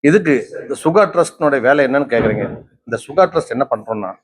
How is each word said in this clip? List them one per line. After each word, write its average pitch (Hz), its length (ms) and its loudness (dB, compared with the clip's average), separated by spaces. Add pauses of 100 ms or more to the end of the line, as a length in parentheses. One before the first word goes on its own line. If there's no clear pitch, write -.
இதுக்கு 165 240 2 (300)
இந்த 139 200 -8
சுகா 180 200 2 (100)
ட்ரஸ்ட்னுடைய 151 520 0
வேலை 139 220 4
என்னன்னு 139 240 -2
கேக்குறீங்க. 110 340 0 (420)
இந்த 117 180 -6
சுகா 156 260 2
ட்ரஸ்ட் 156 240 -4
என்ன 135 160 -2
பண்றோம்னா 107 400 -6 (120)